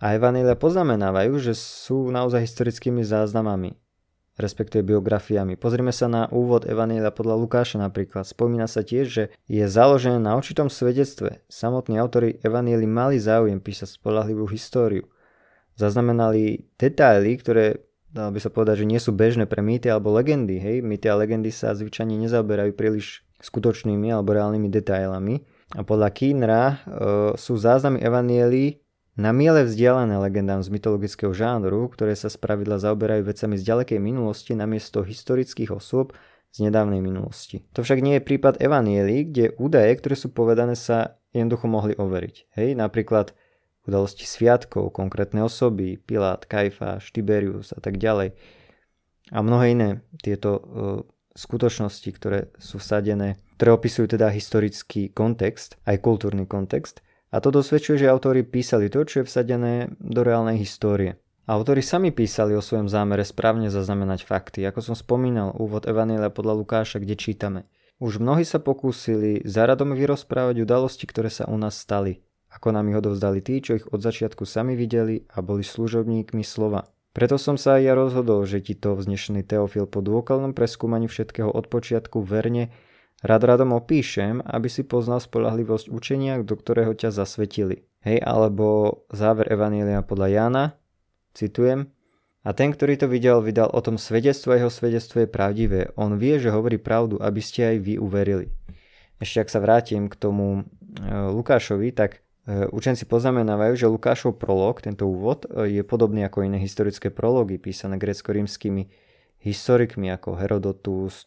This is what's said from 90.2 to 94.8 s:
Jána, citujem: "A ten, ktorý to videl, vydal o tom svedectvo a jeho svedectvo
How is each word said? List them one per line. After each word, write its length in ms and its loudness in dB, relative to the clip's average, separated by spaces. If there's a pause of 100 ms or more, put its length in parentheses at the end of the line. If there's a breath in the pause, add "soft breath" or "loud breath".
Jána, 340 2 (720)
citujem: 560 0 (560 soft breath)
"A 80 -4
ten, 240 2
ktorý 240 2
to 80 2
videl, 320 4
vydal 320 2
o 80 2
tom 160 -2
svedectvo 560 0
a 80 6
jeho 100 0
svedectvo 540 0